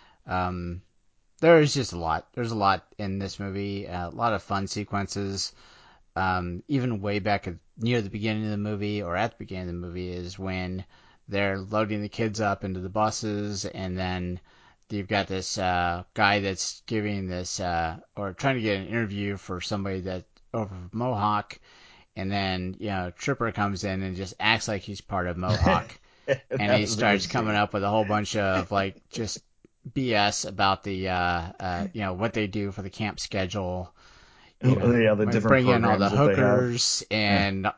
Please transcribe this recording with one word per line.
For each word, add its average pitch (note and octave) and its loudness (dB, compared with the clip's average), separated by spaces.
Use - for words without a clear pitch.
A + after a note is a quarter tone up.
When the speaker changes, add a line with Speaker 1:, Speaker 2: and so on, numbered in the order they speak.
Speaker 1:
Um, F2+ -4
there E3 10
is D3 4
just B2 -2
a F2 -6
lot. D#2+ -2
There's A#2 -4
a A2+ -4
lot G2 4
in G2 -4
this F#2+ -8
movie. G2+ -6
Uh, F2 -6
a - -10
lot A#2 0
of G2 -2
fun G2 -2
sequences. G2 -4
Um, F#2 -2
even B2 0
way G2+ -2
back G2 -2
at, F2+ -8
near A#2 2
the G2+ -6
beginning G#2+ -4
of G#2+ -2
the G#2 -2
movie G#2 -4
or F2 -4
at A2+ 0
the - -20
beginning F#2 -8
of E2+ -6
the F2 -8
movie F2+ -8
is F2+ -10
when F#2 -6
they're G2 0
loading G#2 -2
the G#2 -6
kids A2 -2
up G2 0
into F#2+ -4
the F2+ -6
buses, G#2 -2
and F#2 -6
then F2+ -4
you've G2+ -4
got G2+ 2
this, F#2+ -4
uh, F2 0
guy G#2 6
that's F#2+ -4
giving G#2 -2
this, F2+ -6
uh, E2+ 0
or G2 -6
trying C3+ 0
to A#2+ -2
get G#2 2
an F#2 -8
interview G2+ -2
for F2+ -8
somebody G2 -2
that F2+ -6
over G#2+ -4
Mohawk, G#2+ 0
and F#2+ -4
then, F#2 -2
you G#2+ -6
know, F2+ -2
Tripper A#2+ -2
comes G2 -2
in F#2+ -2
and F#2 -4
just F#2 -6
acts A2 2
like G#2 -2
he's G2+ -10
part F2+ -4
of F2 -4
Mohawk, F#2 2
Speaker 2:
<laughs> - -16
Speaker 1:
and C#3 2
Speaker 2:
That A#2 2
Speaker 1:
he G#2 4
Speaker 2:
was G#2 0
Speaker 1:
starts G#2 2
Speaker 2:
amazing. - -8
Speaker 1:
coming A2 0
up G#2 2
with G2 0
a G2+ 2
whole A2 4
bunch G#2 0
of, F#2+ 0
like, G2 -2
just A2 -6
B B2+ 0
S G#2 2
about G2 2
the, F#2+ -2
uh, F2 2
uh, F#2+ -2
you A2 -6
know, F#2+ -2
what G2+ -2
they G#2+ 0
do G2+ -2
for G2 -10
the F#2+ -8
camp G#2 -6
schedule. F#2 -4
You B2+ 6
Speaker 2:
Oh, A#2+ 2
Speaker 1:
know, A#2+ 6
Speaker 2:
yeah, A2 6
the G#2 4
Speaker 1:
when G2+ 2
Speaker 2:
different A2+ 6
Speaker 1:
bring - 6
in A#2 4
all A2 4
the G2 4
Speaker 2:
programs - 0
that G#2 6
they - 4
have. - 6
Speaker 1:
hookers, A#2+ 0
Speaker 2:
Yeah. G#2+ 0
Speaker 1:
and G2+ 2